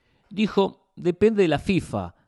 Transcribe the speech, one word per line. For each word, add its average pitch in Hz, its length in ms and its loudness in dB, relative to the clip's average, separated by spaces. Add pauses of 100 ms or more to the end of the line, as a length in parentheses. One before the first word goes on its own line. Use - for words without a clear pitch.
(300)
dijo, - 640 -2
"Depende 202 480 2
de 175 60 4
la 143 100 2
fifa. 117 560 -4 (140)